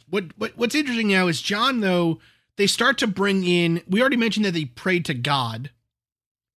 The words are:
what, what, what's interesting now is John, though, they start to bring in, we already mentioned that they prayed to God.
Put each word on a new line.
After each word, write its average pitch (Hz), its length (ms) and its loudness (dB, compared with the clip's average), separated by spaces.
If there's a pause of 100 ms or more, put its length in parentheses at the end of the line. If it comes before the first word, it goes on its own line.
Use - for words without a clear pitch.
(100)
what, 180 260 -6
what, 220 220 -8
what's 233 160 -2
interesting 247 340 0
now 185 200 4
is 156 120 -2
John, 233 400 -2
though, 175 380 0 (380)
they 202 100 2
start 247 300 0
to 262 100 -2
bring 196 380 0
in, 175 420 2
we 190 140 0
already 269 160 4
mentioned 220 300 0
that 185 80 -2
they 160 100 -2
prayed 175 400 -2
to 165 80 -4
God. 127 560 -4 (880)